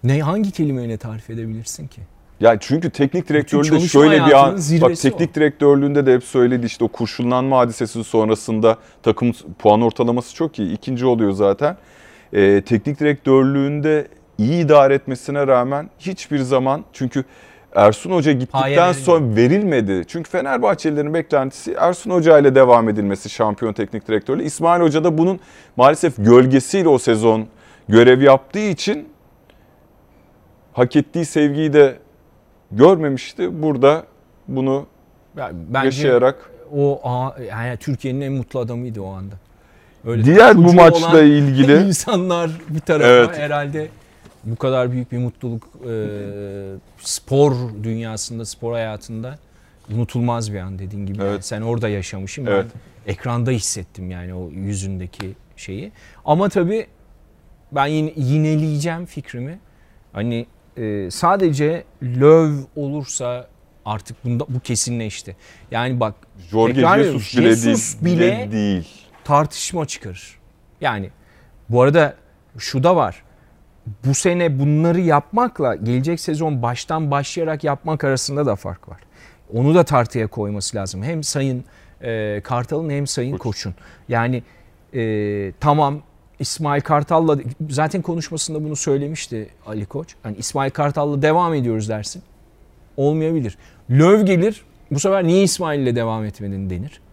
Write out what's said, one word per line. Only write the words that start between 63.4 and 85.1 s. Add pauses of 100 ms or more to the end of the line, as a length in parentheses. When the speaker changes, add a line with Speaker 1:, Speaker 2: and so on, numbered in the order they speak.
Speaker 1:
artık
bunda,
bu
kesinleşti. (360)
Yani
bak, (380)
Speaker 2:
Jorge
Speaker 1:
tekrar
ediyorum,
Speaker 2:
Jesus
bile
Speaker 1:
Jesus
Speaker 2:
değil,
Speaker 1:
bile
Speaker 2:
bile
değil. (360)
Speaker 1:
tartışma
çıkarır. (420)
Yani (600)
bu
arada (440)
şu
da
var. (800)
Bu
sene
bunları
yapmakla
gelecek
sezon
baştan
başlayarak
yapmak
arasında
da
fark
var. (540)
Onu
da
tartıya
koyması
lazım.
Hem
Sayın, (380)
e,
Kartal'ın
hem
Sayın
Speaker 2:
Koç.
Speaker 1:
Koç'un. (360)
Yani, (500)
e,